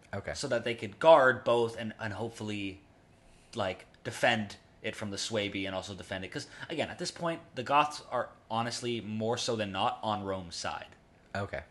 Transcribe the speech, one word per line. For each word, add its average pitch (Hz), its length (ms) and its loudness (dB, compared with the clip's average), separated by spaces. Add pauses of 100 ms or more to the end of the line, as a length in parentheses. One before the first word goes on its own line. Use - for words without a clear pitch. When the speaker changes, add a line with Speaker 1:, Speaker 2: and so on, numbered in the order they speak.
(140)
Speaker 1:
Okay. 98 200 -6
Speaker 2:
So - 140 -6
that 120 160 0
they 117 120 -2
could 104 240 -10
guard 139 440 10
both 120 340 4
and, 110 220 -6
and 107 140 -4
hopefully, 104 680 -6 (720)
like, 95 300 -2 (180)
defend 113 520 0 (260)
it 110 140 -6
from 104 160 -6
the 98 60 -6
Suebi 101 480 -2
and 95 100 -4
also 95 180 -6
defend 95 300 -8
it. 92 60 -10
'Cause, 143 180 -8 (220)
again, 147 200 -2
at - 100 -10
this - 120 -4
point, 165 300 -4 (140)
the 127 80 -4
Goths 147 380 4 (100)
are 123 180 -2 (200)
honestly 117 520 0
more 110 360 0
so 117 180 0
than 101 160 -2
not 104 300 0
on 107 220 0
Rome's 92 320 -4
side. 80 300 -6 (500)
Speaker 1:
Okay. 98 360 -4